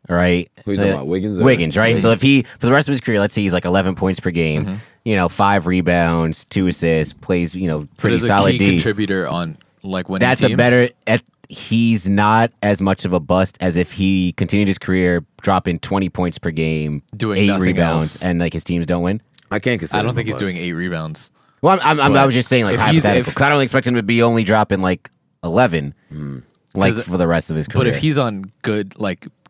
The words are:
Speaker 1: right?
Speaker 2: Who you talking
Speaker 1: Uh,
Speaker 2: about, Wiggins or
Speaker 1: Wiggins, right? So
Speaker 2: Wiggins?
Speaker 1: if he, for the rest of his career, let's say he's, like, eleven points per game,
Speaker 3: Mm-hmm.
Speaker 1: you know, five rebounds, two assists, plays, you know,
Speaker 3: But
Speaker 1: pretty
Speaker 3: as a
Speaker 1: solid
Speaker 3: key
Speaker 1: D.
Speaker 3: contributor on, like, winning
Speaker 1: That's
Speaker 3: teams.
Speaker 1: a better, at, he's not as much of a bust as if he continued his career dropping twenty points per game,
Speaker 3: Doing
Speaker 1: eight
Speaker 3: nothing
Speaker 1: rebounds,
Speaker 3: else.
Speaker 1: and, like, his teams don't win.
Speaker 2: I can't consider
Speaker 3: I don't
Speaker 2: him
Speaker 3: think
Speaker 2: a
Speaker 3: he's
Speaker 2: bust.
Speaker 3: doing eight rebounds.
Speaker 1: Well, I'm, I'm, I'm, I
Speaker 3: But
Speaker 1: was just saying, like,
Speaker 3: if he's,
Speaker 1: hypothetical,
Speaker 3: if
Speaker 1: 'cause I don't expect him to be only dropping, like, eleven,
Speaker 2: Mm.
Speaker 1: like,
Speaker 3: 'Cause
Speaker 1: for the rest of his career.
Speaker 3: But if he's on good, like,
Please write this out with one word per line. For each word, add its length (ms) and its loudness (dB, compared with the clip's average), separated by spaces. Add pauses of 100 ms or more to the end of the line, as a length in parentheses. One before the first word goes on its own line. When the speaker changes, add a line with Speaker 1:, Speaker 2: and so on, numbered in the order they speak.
Speaker 1:
right? 420 0 (160)
Speaker 2:
Who 60 -6
you 60 -2
talking 140 0
Speaker 1:
Uh, 40 0
Speaker 2:
about, 120 -8
Wiggins 300 -4
or 60 0
Speaker 1:
Wiggins, 340 4
right? 200 2
So 120 2
Speaker 2:
Wiggins? 120 2
Speaker 1:
if 0 -
he, 200 4 (180)
for 60 -2
the 60 4
rest 160 2
of 60 0
his 80 -2
career, 180 0
let's 140 0
say 80 -2
he's, 120 0
like, 120 -2
eleven 300 0
points 260 -2
per 100 -4
game, 340 -2
Speaker 3:
Mm-hmm. 80 -8 (320)
Speaker 1:
you 120 0
know, 100 2
five 400 2
rebounds, 760 0
two 220 -2
assists, 460 -2
plays, 420 -4
you 120 -4
know, 120 -2
Speaker 3:
But 180 -14
Speaker 1:
pretty 180 0
Speaker 3:
as 80 0
a 40 -2
Speaker 1:
solid 260 2
Speaker 3:
key 60 0
Speaker 1:
D. 120 2
Speaker 3:
contributor 560 -2
on, 300 -6 (260)
like, 240 -6
winning 200 -2
Speaker 1:
That's 140 0
Speaker 3:
teams. 120 2
Speaker 1:
a 40 0
better, 320 4 (180)
at, 140 0 (280)
he's 580 0
not 440 2 (100)
as 200 0
much 220 0
of 80 -2
a 80 0
bust 400 0
as 160 -2
if 160 -2
he 460 0
continued 320 0
his 80 -2
career 480 0 (160)
dropping 380 0
twenty 300 -4
points 280 -4
per 140 -6
game, 520 -4 (140)
Speaker 3:
Doing 200 -4
Speaker 1:
eight 100 4
Speaker 3:
nothing 160 0
Speaker 1:
rebounds, 520 0
Speaker 3:
else. 80 -10
Speaker 1:
and, 160 -2
like, 140 -2
his 100 -8
teams 220 -4
don't 180 -2
win. 180 -2 (300)
Speaker 2:
I 80 -2
can't 200 -2
consider 200 -4
Speaker 3:
I 40 0
don't 80 0
Speaker 2:
him 40 -4
Speaker 3:
think 140 -4
Speaker 2:
a 20 -4
Speaker 3:
he's 100 -6
Speaker 2:
bust. 120 -4
Speaker 3:
doing 100 -6
eight 100 -4
rebounds. 580 -6 (300)
Speaker 1:
Well, 120 4
I'm, 80 2
I'm, 180 2
I'm, 140 4
I 80 4
Speaker 3:
But 60 6
Speaker 1:
was 80 0
just 120 0
saying, 160 4
like, 120 0
Speaker 3:
if 40 -2
he's, 240 4
Speaker 1:
hypothetical, 260 2
Speaker 3:
if 60 -6
Speaker 1:
'cause 80 2
I 60 4
don't 120 4
expect 240 0
him 100 0
to 80 0
be 200 2
only 200 2
dropping, 360 2
like, 320 -2 (320)
eleven, 500 0 (180)
Speaker 2:
Mm. 320 -12 (300)
Speaker 1:
like, 220 2
Speaker 3:
'Cause 100 -6
Speaker 1:
for 120 -4
the 100 2
rest 240 0
of 40 -4
his 120 -4
career. 140 -2
Speaker 3:
But 60 2
if 100 -2
he's 200 0
on 280 -4 (180)
good, 360 -4
like, 280 -6 (220)